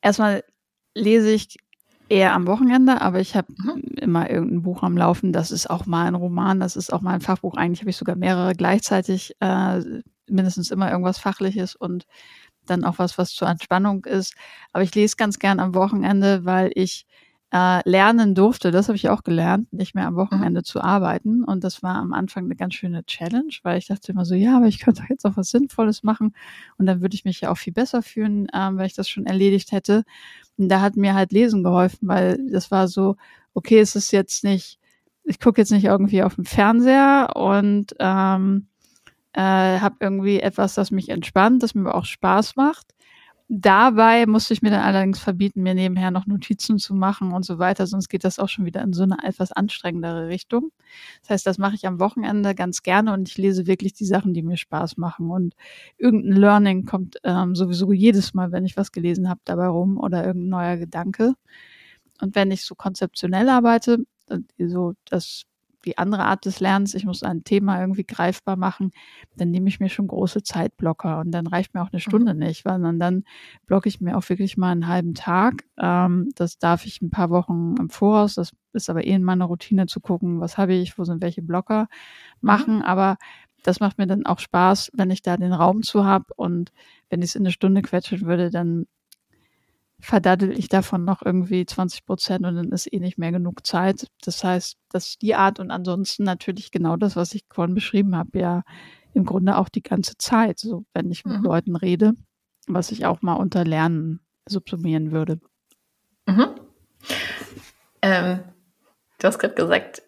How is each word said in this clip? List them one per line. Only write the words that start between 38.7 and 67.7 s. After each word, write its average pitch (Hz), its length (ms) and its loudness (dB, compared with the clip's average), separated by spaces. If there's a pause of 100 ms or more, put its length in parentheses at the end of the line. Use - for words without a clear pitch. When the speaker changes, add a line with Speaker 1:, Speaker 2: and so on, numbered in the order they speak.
Speaker 1:
äh, 190 80 -2 (380)
hab 202 220 0
irgendwie 196 380 0
etwas, 196 360 0
das 190 160 -2
mich 190 180 -2
entspannt, 220 540 2
das 226 120 -4
mir 202 140 0
aber - 60 -2
auch 175 100 -2
Spaß 190 500 0
macht.“ 285 380 0 (540)
Dabei 226 800 6
musste 220 300 2
ich - 80 -2
mir 208 80 4
dann 202 100 2
allerdings 190 380 2
verbieten, 196 440 -2
mir 185 120 0
nebenher 185 340 0
noch 185 160 -2
Notizen 202 540 -2
zu 196 160 -4
machen 190 360 0
und 180 140 -4
so 170 140 -8
weiter, 185 260 0
sonst 190 240 -4
geht 185 140 -4
das 185 160 -2
auch 196 100 -2
schon 185 160 -4
wieder 170 160 -6
in 196 120 -2
so 175 100 0
eine 190 200 2
etwas 185 280 -4
anstrengendere 170 760 -6
Richtung. 233 420 -4 (500)
Das - 100 -20
heißt, 196 160 -2
das 190 120 -2
mache 196 160 0
ich 196 120 -8
am 180 120 -4
Wochenende 208 560 0
ganz 180 280 -6
gerne 208 300 2
und 190 160 -4
ich - 80 -12
lese 190 300 0
wirklich 190 260 0
die 214 120 -8
Sachen, 190 280 0
die 165 100 -2
mir 170 140 -4
Spaß 160 400 -6
machen. 165 320 -6
Und 180 260 -4 (420)
irgendein 214 440 4
Learning 202 440 6
kommt, 185 380 -6
ähm, 180 320 0
sowieso 180 380 0
jedes 196 400 4
Mal, 180 180 -2
wenn 185 140 -2
ich - 120 -4
was 196 140 -2
gelesen 175 380 -2
hab, 175 160 -6
dabei 180 220 -2
rum 180 320 0
oder 175 260 -2
irgendein 180 240 -4
neuer 175 280 -2
Gedanke. 175 580 -2 (840)
Und 196 140 -6
wenn 196 160 2
ich 190 140 -6
so - 100 -16
konzeptionell 190 760 -2
arbeite, 233 500 4 (280)
dann 180 180 -8 (120)
so 175 360 -2 (160)
das, - 340 -6 (420)
die - 140 -6
andere 196 260 0
Art 196 200 -2
des 196 140 -6
Lernens, 196 360 0
ich 196 100 -6
muss 180 160 -6
ein 175 220 -6
Thema 196 360 0